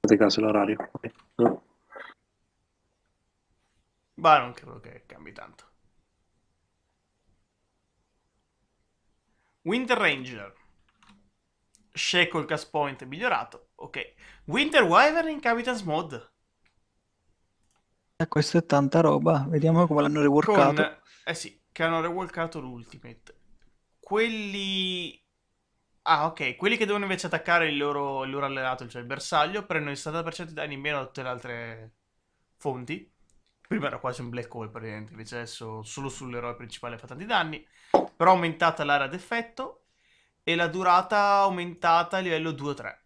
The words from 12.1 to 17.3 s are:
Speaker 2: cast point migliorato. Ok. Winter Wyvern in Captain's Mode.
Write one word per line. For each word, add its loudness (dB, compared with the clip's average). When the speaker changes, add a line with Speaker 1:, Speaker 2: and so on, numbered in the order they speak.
Speaker 2:
cast -6
point -4
migliorato. -6
Ok. -12
Winter 2
Wyvern 4
in -8
Captain's -2
Mode. -6